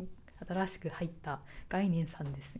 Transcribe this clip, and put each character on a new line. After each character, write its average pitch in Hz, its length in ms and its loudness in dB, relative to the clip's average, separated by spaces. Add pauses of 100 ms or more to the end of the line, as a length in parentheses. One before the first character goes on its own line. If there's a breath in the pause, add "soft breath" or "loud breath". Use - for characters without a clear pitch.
(460)
新 185 220 4
し - 100 -2
く 165 120 -2
入 170 180 0
っ - 20 -8 (120)
た 143 180 -2 (280 loud breath)
概 190 220 6
念 165 160 6
さ - 160 -4
ん 139 100 0
で 139 80 -6
す」 - 200 -2